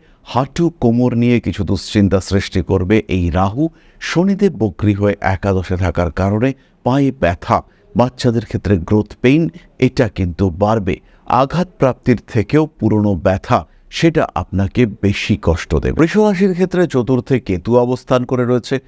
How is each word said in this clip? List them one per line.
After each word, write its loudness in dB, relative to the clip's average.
হাঁটু -2
কোমর 0
নিয়ে 2
কিছু -4
দুশ্চিন্তা 0
সৃষ্টি -2
করবে 0
এই -2
রাহু। -2
শনিদেব 0
বক্রী 0
হয়ে 0
একাদশে -2
থাকার -2
কারণে 0
পায়ে 0
ব্যথা, 0
বাচ্চাদের 0
ক্ষেত্রে 0
গ্রোথ -2
পেইন, 2
এটা 0
কিন্তু -2
বাড়বে। -2
আঘাত 0
প্রাপ্তির 0
থেকেও 0
পুরনো 2
ব্যথা, 0
সেটা 0
আপনাকে 0
বেশি -2
কষ্ট -2
দেবে। -2
বৃষ 2
রাশির 2
ক্ষেত্রে 0
চতুর্থে 0
কেতু 0
অবস্থান 0
করে -2
রয়েছে। -2